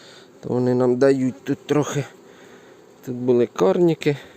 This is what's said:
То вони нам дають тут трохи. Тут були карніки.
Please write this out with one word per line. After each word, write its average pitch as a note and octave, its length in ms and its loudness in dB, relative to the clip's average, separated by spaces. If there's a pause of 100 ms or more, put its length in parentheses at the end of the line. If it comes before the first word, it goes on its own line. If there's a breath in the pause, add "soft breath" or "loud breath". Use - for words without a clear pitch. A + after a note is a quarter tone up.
(400 loud breath)
То - 80 -12
вони B2 260 0
нам B2 220 2
дають C3 480 0
тут - 220 -8
трохи. C#3+ 380 -2 (1000 loud breath)
Тут B2+ 80 -8
були B2 320 2
карніки. F3 680 0 (200 loud breath)